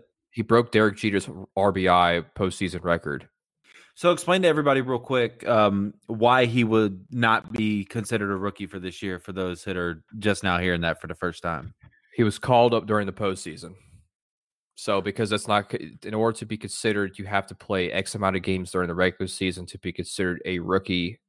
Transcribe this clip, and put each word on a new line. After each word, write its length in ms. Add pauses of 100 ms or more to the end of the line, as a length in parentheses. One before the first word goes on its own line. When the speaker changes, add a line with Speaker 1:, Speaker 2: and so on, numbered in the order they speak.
(320)
Speaker 1:
he 100
broke 300
Derek 260
Jeter's 320 (260)
R 160
B 160
I 360 (120)
postseason 480
record. 440 (680)
Speaker 2:
So 160
explain 300
to 60
everybody 340
real 180
quick, 480
um, 460 (140)
why 380
he 180
would 480
not 420
be 320
considered 460
a 60
rookie 280
for 140
this 240
year 160
for 140
those 320
that 120
are 260 (140)
just 260
now 140
hearing 240
that 180
for 80
the 80
first 280
time. 320 (400)
Speaker 1:
He 80
was 160
called 340
up 140
during 180
the 80
postseason. 600 (1000)
So 240
because 300
that's 180
not 240
c-, 200 (120)
in 120
order 240
to 80
be 100
considered, 640
you 60
have 220
to 80
play 360
X 240
amount 200
of 60
games 300
during 160
the 80
regular 320
season 400
to 100
be 160
considered 520
a 120
rookie 720